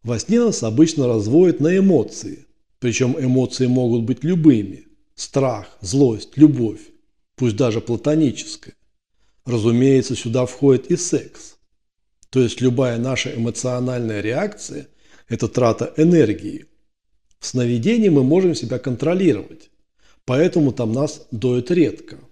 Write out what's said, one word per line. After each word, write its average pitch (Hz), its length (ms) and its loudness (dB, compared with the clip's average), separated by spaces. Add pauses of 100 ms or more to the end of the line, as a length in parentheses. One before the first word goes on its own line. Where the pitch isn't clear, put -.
Во 117 160 -4
сне 233 220 0
нас 226 200 0
обычно 131 460 2
разводят 123 540 2
на 175 160 2
эмоции. 180 680 0 (340)
Причём 123 380 -2
эмоции 127 500 0
могут 120 360 0
быть 123 220 -6
любыми. 147 640 2 (280)
Страх, 123 640 -4
злость, 120 560 0
любовь. 127 460 4 (560)
Пусть 117 180 0
даже 113 240 0
платоническая. 143 960 -4 (680)
Разумеется, 123 680 2
сюда 123 320 -4
входит 131 460 0
и 175 60 0
секс. - 580 -8 (760)
То 131 120 0
есть 117 180 0
любая 123 380 0
наша 123 360 -4
эмоциональная 120 840 -4
реакция – 147 680 -8 (400)
это 117 180 -4
трата 117 480 0
энергии. 151 720 2 (720)
В - 80 -14
сновидении 127 600 0
мы 139 160 4
можем 170 300 2
себя 120 220 -8
контролировать, 139 920 -2 (560)
поэтому 147 480 2
там 113 180 -4
нас 143 400 -4
доют 123 400 -2
редко. - 480 -2 (120)